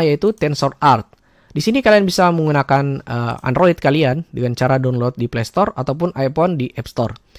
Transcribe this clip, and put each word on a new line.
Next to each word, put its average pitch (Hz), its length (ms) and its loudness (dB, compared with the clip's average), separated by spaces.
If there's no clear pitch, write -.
yaitu 147 240 2
TensorArt. 143 800 0
Di 147 80 -6
sini 233 240 0
kalian 208 240 4
bisa 180 240 2
menggunakan, 143 720 0
eh, 120 400 -4
Android 165 400 2
kalian 147 480 0
dengan 123 240 -4
cara 131 240 2
download 123 400 -2
di 120 80 -2
Play 117 160 -4
Store - 320 -2
ataupun 147 400 -4
iPhone 156 400 0
di 127 160 -4
App - 160 -10
Store. 113 240 -4